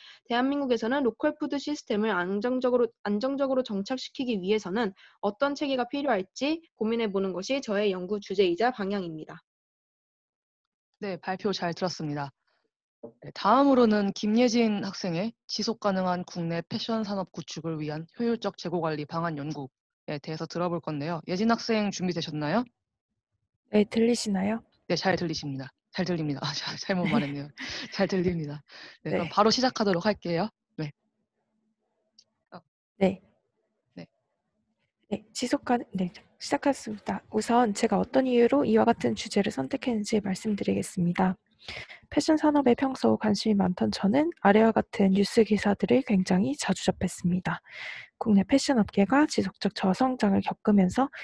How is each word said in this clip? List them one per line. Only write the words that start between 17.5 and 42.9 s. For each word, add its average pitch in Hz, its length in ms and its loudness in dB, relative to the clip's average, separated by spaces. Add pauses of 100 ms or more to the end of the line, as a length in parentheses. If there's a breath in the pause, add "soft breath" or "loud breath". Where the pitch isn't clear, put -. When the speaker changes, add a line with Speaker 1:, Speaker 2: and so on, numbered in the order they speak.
Speaker 2:
위한 151 260 -8 (100)
효율적 226 400 -4
재고관리 160 480 -4
방안 165 320 -4
연구에 147 840 -10
대해서 160 220 -8
들어볼 170 340 -4
건데요. 156 480 -6
예진 202 240 0
학생 214 400 0
준비되셨나요? 165 720 -2 (1080)
Speaker 3:
네, 214 120 4
들리시나요? 226 800 0 (240)
Speaker 2:
네, 175 80 0
잘 180 200 0
들리십니다. 147 540 -6 (220)
잘 185 140 -4
들립니다. 156 380 -2
아, 147 100 -4
자, - 240 -8
잘못 180 260 -2
Speaker 3:
<laughs> 165 40 0
네. 156 40 0
Speaker 2:
말했네요. 143 380 -2 (440 loud breath)
잘 196 140 0
들립니다. 170 560 -2 (400 loud breath)
네, - 80 -6
그럼 180 140 -2
Speaker 3:
네. 156 60 -8
Speaker 2:
바로 208 180 4
시작하도록 214 560 0
할게요. 190 440 -2 (280)
네. 151 140 -6 (1600)
어. 175 80 -18 (380)
Speaker 3:
네. 190 240 0 (720)
Speaker 2:
네. - 120 -18 (1040)
Speaker 3:
네, - 240 -8
지속가-, 247 600 -2
네, 185 200 -4 (260)
시작하겠습니다. 220 920 -4
우선 220 420 2
제가 208 260 0
어떤 262 280 2
이유로 247 380 4
이와 220 200 4
같은 233 300 2
주제를 202 360 0
선택했는지 233 720 -2
말씀드리겠습니다. 190 1120 -2 (760 loud breath)
패션 311 280 2
산업에 294 380 4
평소 247 420 0